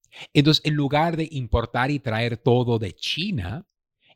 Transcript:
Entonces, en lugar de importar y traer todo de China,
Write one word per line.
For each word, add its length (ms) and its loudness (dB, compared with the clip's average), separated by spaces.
Entonces, 320 4
en 100 0
lugar 420 0
de 140 -4
importar 640 -2
y 80 -2
traer 360 -2
todo 440 2
de 160 -6
China, 720 -6